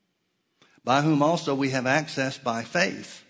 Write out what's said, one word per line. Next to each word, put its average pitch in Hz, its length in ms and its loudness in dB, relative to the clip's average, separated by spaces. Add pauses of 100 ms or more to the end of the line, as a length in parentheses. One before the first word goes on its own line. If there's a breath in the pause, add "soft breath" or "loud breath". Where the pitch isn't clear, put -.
(840 soft breath)
"By 135 200 4
whom 151 200 4
also 160 320 2
we 135 160 0
have 131 160 -2
access 135 520 -2
by 117 260 -4
faith 170 640 -4